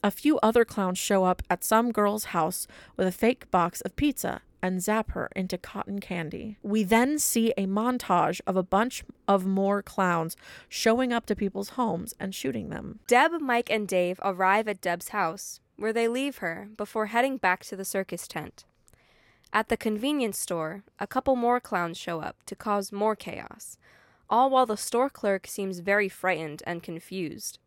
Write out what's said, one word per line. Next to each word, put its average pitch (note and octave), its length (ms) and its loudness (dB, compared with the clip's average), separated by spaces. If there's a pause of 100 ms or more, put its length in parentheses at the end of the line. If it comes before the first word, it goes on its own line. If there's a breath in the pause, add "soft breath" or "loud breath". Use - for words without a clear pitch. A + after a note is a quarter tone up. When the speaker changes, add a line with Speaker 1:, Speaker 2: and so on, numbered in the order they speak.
Speaker 1:
A G3+ 80 2
few D4 320 2
other A3+ 220 6
clowns F#3+ 340 -2
show G3 240 4
up F3+ 260 2
at F3 140 -2
some A#3 280 4
girl's G#3 340 0
house E3+ 420 -2 (280 loud breath)
with F#3 120 2
a F#3 40 2
fake - 380 0
box F3 320 2
of - 140 -8
pizza - 460 -2 (200)
and F#3 220 -2
zap G#3+ 280 0
her - 240 -4
into F#3 220 -4
cotton - 420 -8
candy. F#3 640 -8
We G#3+ 220 2
then A#3 340 4
see A3+ 400 2
a G3 80 0
montage F#3+ 800 0
of F#3+ 100 0
a F#3 80 2
bunch G3+ 400 0 (240)
of G3 180 4
more G3 360 2
clowns E3+ 560 0 (320 loud breath)
showing A#3+ 420 2
up A#3 160 -2
to G#3 80 0
people's G3+ 340 -4
homes G#3 500 -4
and G3 160 -6
shooting - 340 -4
them. - 380 -10
Speaker 2:
Deb, C4+ 240 6 (100)
Mike, B3 300 0
and G#3 160 0
Dave F3+ 360 0
arrive G3 440 2
at G3+ 140 -6
Deb's F3 280 -4
house, G3 500 -4 (180)
where G#3+ 160 -2
they A#3 140 2
leave C4 300 -2
her F#3 400 -8
before G#3+ 300 -4
heading B3 300 2
back F#3 280 0
to - 100 -12
the F#3+ 100 -10
circus F#3+ 420 -4
tent. - 380 -10 (880 soft breath)
At A3 160 2
the A3+ 80 2
convenience A3+ 640 0
store, E3 440 -4 (160)
a G3+ 80 -2
couple C4 280 2
more A#3+ 240 2
clowns F3 380 -2
show E3+ 240 -6
up - 160 -8 (100)
to - 80 -12
cause G3+ 360 -2
more G#3 240 0
chaos, - 640 -14 (520 soft breath)
all B3 200 6
while B3+ 160 6
the A3 120 -4
store B3 340 0
clerk G3 360 -2
seems F#3+ 320 -6
very G3 300 2
frightened D#3+ 560 -4
and E3+ 160 -6
confused. F3 840 -10